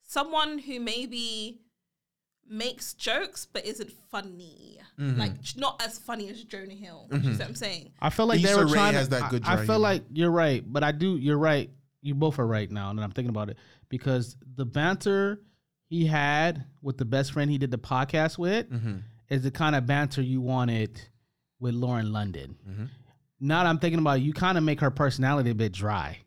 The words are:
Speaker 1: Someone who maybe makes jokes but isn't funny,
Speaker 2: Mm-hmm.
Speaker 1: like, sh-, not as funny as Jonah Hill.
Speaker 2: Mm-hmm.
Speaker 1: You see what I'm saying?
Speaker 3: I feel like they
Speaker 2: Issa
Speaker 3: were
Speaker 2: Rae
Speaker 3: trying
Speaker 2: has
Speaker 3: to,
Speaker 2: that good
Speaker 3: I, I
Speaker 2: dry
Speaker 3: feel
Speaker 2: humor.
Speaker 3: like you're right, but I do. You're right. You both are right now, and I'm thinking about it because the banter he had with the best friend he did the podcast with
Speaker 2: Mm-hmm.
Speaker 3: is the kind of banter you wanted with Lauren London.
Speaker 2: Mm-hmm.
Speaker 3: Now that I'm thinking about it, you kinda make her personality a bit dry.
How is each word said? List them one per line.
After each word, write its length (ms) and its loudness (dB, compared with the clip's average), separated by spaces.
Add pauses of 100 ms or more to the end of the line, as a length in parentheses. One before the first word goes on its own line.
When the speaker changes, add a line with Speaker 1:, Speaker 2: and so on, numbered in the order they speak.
Speaker 1:
Someone 560 -2
who 200 -10
maybe 800 -8 (880)
makes 440 -8
jokes 580 -4
but 140 -8
isn't 260 -10 (180)
funny, 720 -14 (200)
Speaker 2:
Mm-hmm. 200 0
Speaker 1:
like, 120 0 (120)
sh-, 140 -10
not 280 -4
as 140 -10
funny 300 -10
as 140 -16
Jonah 300 -14
Hill. 380 -18
Speaker 2:
Mm-hmm. 160 0
Speaker 1:
You 60 0
see 60 -2
what 100 -6
I'm 60 -12
saying? 360 -8 (100)
Speaker 3:
I 80 2
feel 160 2
like 160 6
they 80 6
Speaker 2:
Issa 100 6
Speaker 3:
were 60 6
Speaker 2:
Rae 80 4
Speaker 3:
trying 220 6
Speaker 2:
has 140 2
Speaker 3:
to, 100 2
Speaker 2:
that 120 -2
good 140 0
Speaker 3:
I, 80 2
I 40 4
Speaker 2:
dry 80 2
Speaker 3:
feel 100 4
Speaker 2:
humor. 40 4
Speaker 3:
like 240 2 (100)
you're 180 4
right, 340 4
but 180 0
I 80 2
do. 260 0
You're 200 2
right. 320 2 (320)
You 140 -4
both 240 0
are 80 2
right 240 0
now, 180 -6
and 100 -6
I'm 120 -4
thinking 180 -2
about 200 -4
it 80 -10 (320)
because 480 -2 (180)
the 100 -4
banter 760 0 (480)
he 160 2
had 600 2 (160)
with 160 -4
the 80 -2
best 260 0
friend 200 2
he 60 2
did 140 0
the 60 -2
podcast 600 0
with 340 0
Speaker 2:
Mm-hmm. 260 -4 (320)
Speaker 3:
is 140 0
the 80 0
kind 240 2
of 100 2
banter 360 0
you 200 0
wanted 580 0 (600)
with 160 -2
Lauren 380 0
London. 420 -6 (120)
Speaker 2:
Mm-hmm. 180 -8 (540)
Speaker 3:
Now 240 2
that 60 4
I'm 80 4
thinking 220 2
about 180 4
it, 60 2
you 100 0
kinda 280 2
make 180 2
her 120 4
personality 600 2
a 40 0
bit 180 0
dry. 540 -4